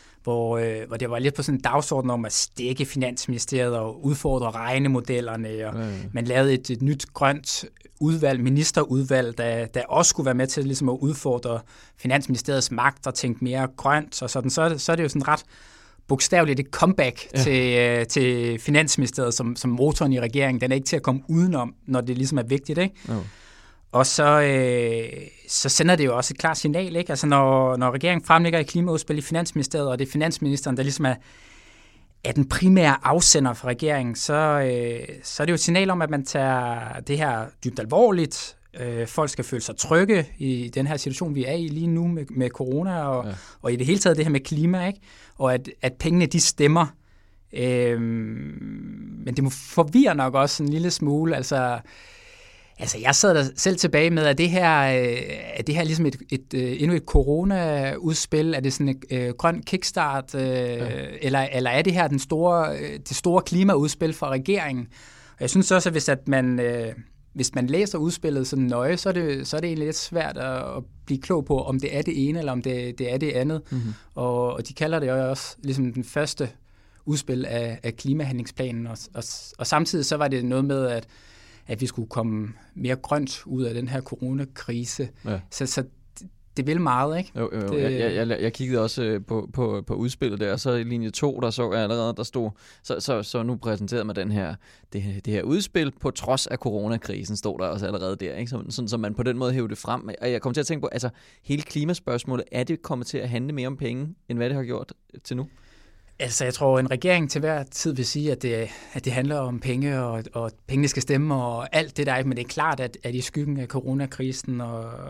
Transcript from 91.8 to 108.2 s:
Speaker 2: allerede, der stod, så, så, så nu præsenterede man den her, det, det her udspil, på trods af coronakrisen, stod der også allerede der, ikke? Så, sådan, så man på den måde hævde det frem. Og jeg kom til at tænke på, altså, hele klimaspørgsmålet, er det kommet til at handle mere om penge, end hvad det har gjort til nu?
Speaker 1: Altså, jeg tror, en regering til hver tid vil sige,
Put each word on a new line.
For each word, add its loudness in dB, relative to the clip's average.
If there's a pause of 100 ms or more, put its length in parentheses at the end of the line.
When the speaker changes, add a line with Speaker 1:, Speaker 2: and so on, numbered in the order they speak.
Speaker 2:
allerede, 0
der -6
stod, -4 (340)
så, -4
så, 0
så -4
nu -2
præsenterede -2
man -6
den -2
her, -2 (380)
det, -4 (200)
det -2
her 0
udspil, 0 (100)
på -2
trods -2
af -4
coronakrisen, -4
stod -6
der -2
også -4
allerede -4
der, -8
ikke? -8
Så, -8
sådan, -6
så -2
man -4
på -4
den 0
måde 0
hævde -2
det -8
frem. -6 (120)
Og 0
jeg -2
kom -2
til 0
at -4
tænke -4
på, -4
altså, -4 (340)
hele -2
klimaspørgsmålet, -4
er -2
det -4
kommet -6
til -6
at -6
handle -4
mere -4
om -8
penge, -6 (220)
end -4
hvad 0
det -2
har -2
gjort -8 (300)
til -6
nu? -6 (720)
Speaker 1:
Altså, -2
jeg 0
tror, 4
en 0
regering 2
til -2
hver -2
tid -4
vil -2
sige, -2